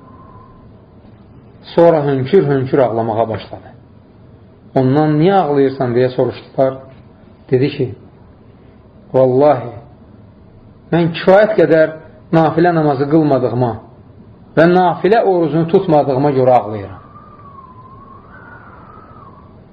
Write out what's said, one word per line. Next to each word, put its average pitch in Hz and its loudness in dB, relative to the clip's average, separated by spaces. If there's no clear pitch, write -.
Sonra 165 4
hönkür-hönkür 139 0
ağlamağa 113 -2
başladı. - -12
Ondan, 135 0
"Niyə 185 2
ağlayırsan?" 139 0
deyə 127 2
soruşdular. 131 -4
Dedi 131 0
ki, 113 -8
Vallahi, 131 0
Mən 170 0
kifayət 202 2
qədər 156 2
nafilə 165 0
namazı 147 -2
qılmadığıma 127 0
və 156 2
nafilə 180 2
orucunu 165 0
tutmadığıma 147 0
görə 127 2
ağlayıram. 107 -4